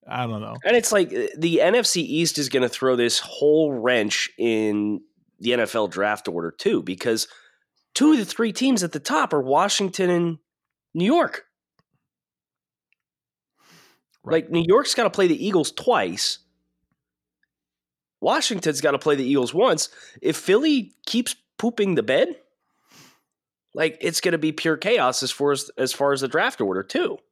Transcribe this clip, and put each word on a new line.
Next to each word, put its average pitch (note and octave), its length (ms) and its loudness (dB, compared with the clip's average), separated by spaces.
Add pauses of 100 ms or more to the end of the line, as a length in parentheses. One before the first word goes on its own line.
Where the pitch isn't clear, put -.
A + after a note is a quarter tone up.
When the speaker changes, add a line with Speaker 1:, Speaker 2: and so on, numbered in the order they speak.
Speaker 1:
I B2 180 -6
don't A2 140 -6
know. G#2+ 240 -12
Speaker 2:
And A3+ 120 2
it's A3+ 160 0
like, G3 220 2
uh, A2 140 -2 (100)
the E3 220 0
N F#3 160 4
F A#3+ 100 2
C - 140 0
East D#3+ 360 -2
is C#3+ 120 -4
gonna B2+ 200 0
throw C3 280 0
this A#2+ 240 2
whole D3+ 520 2
wrench A#2 560 0 (100)
in G#2+ 640 0 (380)
the A#2 140 -2
N A#2+ 80 2
F G#2+ 140 -2
L A2 120 0
draft G2+ 400 -2
order, E2+ 240 -6
too, F3+ 320 -2
because A2 460 -4 (680)
two D4+ 180 4
of D4 60 4
the G#3+ 60 0
three A3+ 280 -2
teams B3+ 300 0
at E3+ 100 -4
the D#3 60 -6
top C#4 340 -2
are D3 80 2
Washington F3+ 680 0
and E3+ 280 0 (560)
New E3+ 100 0
York. D4 400 0 (2750)
Speaker 1:
Right. E3 200 0
Speaker 2:
Like, - 60 -14
New E3+ 160 2
York's A#3 280 4
gotta A3 160 2
play F#3 180 2
the D#3+ 180 0
Eagles F#3 240 2
twice. G2+ 680 -2 (1800)
Washington's F3+ 600 -2
gotta C#3+ 180 0
play D3+ 160 2
the C#3 100 -2
Eagles B2+ 300 0
once. F#3 360 2 (300)
If D#3 160 -2
Philly C4 580 0 (120)
keeps - 300 -4 (200)
pooping G#3+ 380 0
the C3 80 0
bed, D#3+ 340 2 (1400)
like, D#3+ 260 -2
it's E3 200 -2
gonna E3+ 180 0
be D#3 140 0
pure D#3 240 -2
chaos D#3+ 460 0
as B2+ 80 -4
far C#3+ 220 0
as, C3+ 260 -4
as B2+ 140 0
far C#3+ 200 0
as C#3 100 -2
the C3+ 60 -2
draft F#3+ 320 -2
order, F#2+ 220 -2
too. F4 360 -4 (140)